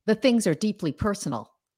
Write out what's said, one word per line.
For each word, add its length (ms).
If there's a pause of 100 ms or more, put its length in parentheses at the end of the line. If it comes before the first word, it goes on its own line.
the 100
things 300
are 80
deeply 380
personal, 600 (240)